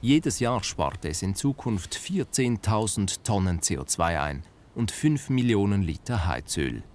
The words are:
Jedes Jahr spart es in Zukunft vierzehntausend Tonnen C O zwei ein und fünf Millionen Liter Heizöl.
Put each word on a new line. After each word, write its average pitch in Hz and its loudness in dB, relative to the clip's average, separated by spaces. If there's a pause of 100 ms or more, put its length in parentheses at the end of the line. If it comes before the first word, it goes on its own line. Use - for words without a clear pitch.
Jedes 139 4
Jahr 120 2
spart - -4
es 78 -4
in 98 0
Zukunft 123 -2
vierzehntausend 113 0
Tonnen 95 2
C 76 0
O 67 -6
zwei 85 0
ein 73 -4 (320)
und 113 -2
fünf 151 0
Millionen 104 4
Liter 85 -2
Heizöl. 65 -2 (120)